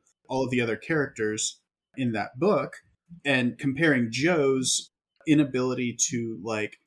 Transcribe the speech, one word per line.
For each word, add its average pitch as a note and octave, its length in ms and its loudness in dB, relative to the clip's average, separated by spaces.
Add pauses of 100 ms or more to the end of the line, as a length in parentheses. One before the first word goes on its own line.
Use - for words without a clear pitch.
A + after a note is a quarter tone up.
(280)
all C3 160 -2
of B2 80 -2
the B2 100 2
other A2+ 140 0
characters A2+ 840 -4 (340)
in B2+ 160 -2
that G#2+ 260 -6
book D#3 360 0 (500)
and B2+ 340 0
comparing C3+ 540 2
Joe's C3+ 800 0 (340)
inability B2+ 720 2 (140)
to, A2+ 340 -4
like, G#2+ 440 -4